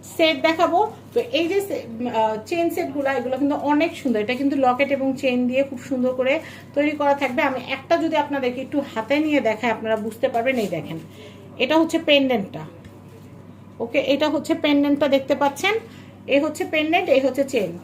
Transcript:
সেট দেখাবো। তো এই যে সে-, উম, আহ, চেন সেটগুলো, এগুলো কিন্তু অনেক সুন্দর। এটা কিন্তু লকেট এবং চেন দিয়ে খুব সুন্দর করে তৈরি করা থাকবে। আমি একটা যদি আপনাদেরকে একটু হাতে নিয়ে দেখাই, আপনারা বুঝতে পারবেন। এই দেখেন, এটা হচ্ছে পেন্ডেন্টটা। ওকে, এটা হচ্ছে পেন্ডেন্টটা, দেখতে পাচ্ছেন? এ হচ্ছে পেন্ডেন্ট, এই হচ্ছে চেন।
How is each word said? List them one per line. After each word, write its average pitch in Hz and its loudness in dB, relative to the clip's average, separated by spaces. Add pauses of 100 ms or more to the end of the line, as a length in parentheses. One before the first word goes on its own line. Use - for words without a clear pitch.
(160)
সেট 320 2 (120)
দেখাবো। 330 2 (360)
তো 240 2 (200)
এই 339 2
যে 392 2
সে-, 269 -6
উম, 226 -8
আহ, 220 0 (140)
চেন 339 0
সেটগুলো, 269 -2 (100)
এগুলো 247 -2
কিন্তু 285 2 (160)
অনেক 320 2 (100)
সুন্দর। 233 0
এটা 247 -2
কিন্তু 285 2 (100)
লকেট 262 2
এবং 269 0 (140)
চেন 247 2 (120)
দিয়ে 262 2
খুব 254 -10
সুন্দর 254 0
করে 254 2 (440)
তৈরি 294 2
করা 285 4
থাকবে। 254 -2 (100)
আমি 254 -4 (160)
একটা - 0 (100)
যদি 311 0
আপনাদেরকে 254 -2
একটু 294 -2 (120)
হাতে 226 -2
নিয়ে 294 4
দেখাই, 220 0
আপনারা 220 -2 (100)
বুঝতে 226 -4
পারবেন। 247 2
এই 185 -4
দেখেন, 160 -8 (680)
এটা 277 0
হচ্ছে 320 0 (100)
পেন্ডেন্টটা। 254 2 (1200)
ওকে, 269 0 (140)
এটা 294 2
হচ্ছে 320 -2 (120)
পেন্ডেন্টটা, 285 4 (100)
দেখতে 269 0
পাচ্ছেন? 320 2 (600)
এ - 6
হচ্ছে 302 -4 (100)
পেন্ডেন্ট, 320 2 (100)
এই 269 6
হচ্ছে 262 0 (100)
চেন। 196 0 (140)